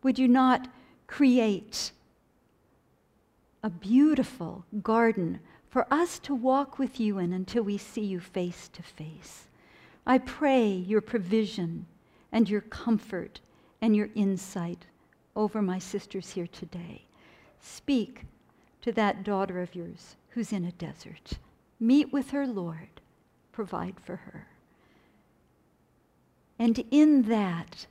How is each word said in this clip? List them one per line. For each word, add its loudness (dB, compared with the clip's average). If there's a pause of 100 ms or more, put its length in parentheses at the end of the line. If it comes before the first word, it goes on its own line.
Would 2
you 4
not 6 (400)
create 2 (1700)
a -4
beautiful 2 (180)
garden 2 (280)
for 0
us 0
to -6
walk 0
with -4
you 0
in -2
until -2
we -2
see -8
you -4
face -8
to -20
face? -18 (600)
I 6
pray 2
your 0
provision -2 (460)
and 4
your -2
comfort -6 (420)
and 4
your 2
insight -4 (480)
over -2
my -2
sisters -10
here -6
today. -16 (520)
Speak -4 (560)
to -2
that 0
daughter -2
of -10
yours -14 (140)
who's -6
in -4
a -8
desert. -14 (420)
Meet 4
with -2
her, -2
Lord. -8 (500)
Provide -8
for -14
her. -18 (2000)
And 2
in 8
that -2